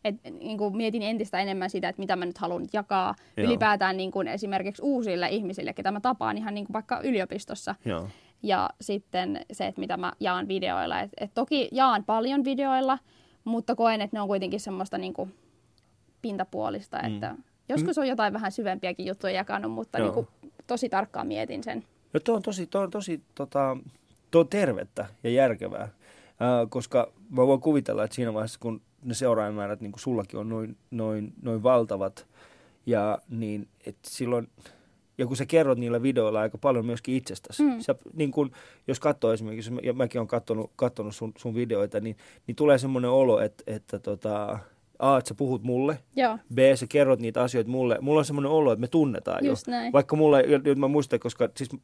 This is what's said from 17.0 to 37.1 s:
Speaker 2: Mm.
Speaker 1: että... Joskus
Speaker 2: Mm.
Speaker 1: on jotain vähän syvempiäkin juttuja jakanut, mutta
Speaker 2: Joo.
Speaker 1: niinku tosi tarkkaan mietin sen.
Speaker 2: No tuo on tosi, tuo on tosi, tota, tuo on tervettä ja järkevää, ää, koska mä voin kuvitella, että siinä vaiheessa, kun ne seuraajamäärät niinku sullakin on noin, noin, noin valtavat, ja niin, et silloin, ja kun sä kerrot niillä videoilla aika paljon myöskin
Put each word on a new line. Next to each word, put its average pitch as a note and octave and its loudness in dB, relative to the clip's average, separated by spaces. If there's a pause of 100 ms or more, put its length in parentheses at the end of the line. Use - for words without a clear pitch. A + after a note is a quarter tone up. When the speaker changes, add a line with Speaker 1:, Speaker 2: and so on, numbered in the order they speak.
Speaker 2:
Mm. G#2+ -4
Speaker 1:
että... G#2 -6 (340)
Joskus C#4+ 0
Speaker 2:
Mm. D#4 0
Speaker 1:
on C4+ 2
jotain A3 0
vähän G#3 -4
syvempiäkin F#3 -4
juttuja F#3 -4
jakanut, G3+ -4
mutta A3+ -6
Speaker 2:
Joo. - 2
Speaker 1:
niinku A#2 -2 (380)
tosi A#3+ -2
tarkkaan - -2
mietin - -6
sen. A3 -8 (280)
Speaker 2:
No D#3 2
tuo A3+ 2
on E3+ -4
tosi, F#3 -4
tuo G3+ -2
on F#3 -2
tosi, F#3+ -6 (140)
tota, C3+ -2 (540)
tuo E3 8
on E3 4
tervettä G#2+ -2 (160)
ja A#2 0
järkevää, G#2+ 2 (520)
ää, A#2+ 4
koska A#2+ 0 (180)
mä B2+ 6
voin C3+ 6
kuvitella, A2 2
että - -8
siinä A#2 -2
vaiheessa, G#2+ -4
kun A2+ -6 (240)
ne A#2+ -4
seuraajamäärät G#2 0
niinku G#2 -12
sullakin A2+ -4
on G#2+ -6
noin, A2+ -6 (140)
noin, G#2+ -4 (100)
noin A2+ -2
valtavat, A2 2 (600)
ja G#2+ 2 (100)
niin, G#2 -6 (180)
et - -14 (100)
silloin, A#2+ -4 (720)
ja B2+ 0
kun B2 -4
sä C#3 -4
kerrot C#3+ 6
niillä A#2+ 0
videoilla A2+ 2
aika G#2+ -2
paljon B2 2
myöskin A#2+ -4